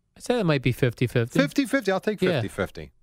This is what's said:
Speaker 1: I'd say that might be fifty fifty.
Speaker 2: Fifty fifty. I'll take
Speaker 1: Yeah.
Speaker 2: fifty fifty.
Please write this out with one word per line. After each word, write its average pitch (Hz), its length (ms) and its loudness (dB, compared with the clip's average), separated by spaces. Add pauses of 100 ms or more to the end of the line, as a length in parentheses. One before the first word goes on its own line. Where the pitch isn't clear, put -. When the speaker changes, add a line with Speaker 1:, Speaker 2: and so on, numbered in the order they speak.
(180)
Speaker 1:
I'd - 60 -20
say 247 120 0
that 220 100 0
might 147 160 2
be 127 100 2
fifty 123 360 0
fifty. 120 320 0
Speaker 2:
Fifty 277 260 0
fifty. 220 260 0
I'll 190 80 0
take 214 220 -4
Speaker 1:
Yeah. 175 200 2
Speaker 2:
fifty 101 80 -4
fifty. 82 420 -6 (120)